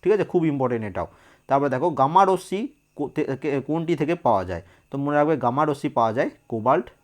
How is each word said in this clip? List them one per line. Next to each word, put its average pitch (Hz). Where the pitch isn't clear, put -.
ঠিক 175
আছে, 185
খুব 180
ইম্পর্টেন্ট 123
এটাও। 87
তারপরে 139
দেখো, 139
গামা 160
রশ্মি 185
কো-, 147
তে-, 156
কে-, 139
কোনটি 165
থেকে 156
পাওয়া 104
যায়? 85
তো -
মনে 147
রাখবে, 147
গামা 127
রশ্মি 147
পাওয়া 113
যায় 165
কোবাল্ট 123